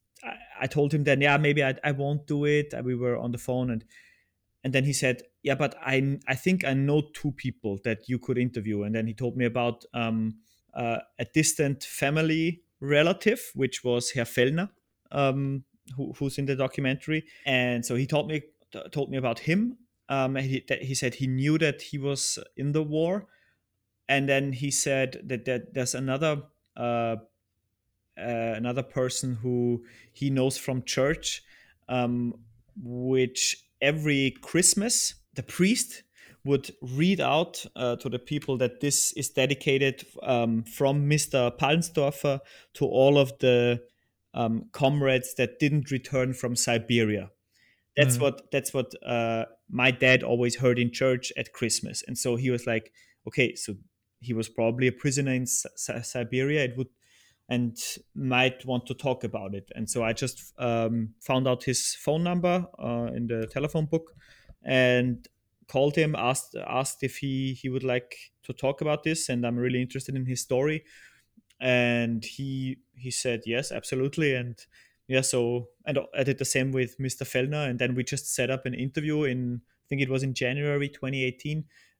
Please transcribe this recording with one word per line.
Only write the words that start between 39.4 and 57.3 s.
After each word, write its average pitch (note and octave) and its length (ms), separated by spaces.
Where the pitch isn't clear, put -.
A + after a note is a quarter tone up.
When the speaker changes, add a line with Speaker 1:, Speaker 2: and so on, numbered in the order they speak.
Speaker 1:
um, A#2 400
from C#3+ 440
Mister C#3 440
Palnsdorfer C#3+ 880
to C#3+ 120
all C#3 320
of C3+ 220
the, A#2+ 420
um, A2+ 400
comrades C#3 640
that B2 220
didn't D3 320
return C3 440
from A#2+ 240
Siberia. A2+ 720
That's B2 220
Speaker 2:
Mm. C3 40
Speaker 1:
what, - 300
that's C#3 220
what, C3 180
uh, A2+ 400
my B2+ 220
dad B2+ 320
always B2 340
heard B2 220
in A#2+ 120
church B2+ 460
at - 160
Christmas. - 520
And B2+ 120
so A#2+ 180
he B2+ 140
was A#2+ 160
like, A2+ 260
"Okay, - 280
so G2+ 200
he A#2+ 140
was A2+ 160
probably A#2+ 380
a A#2+ 40
prisoner C#3 420
in B2+ 100
S-, - 220
S-, A#2+ 220
Siberia. C3 520
It A#2+ 140
would, C3 120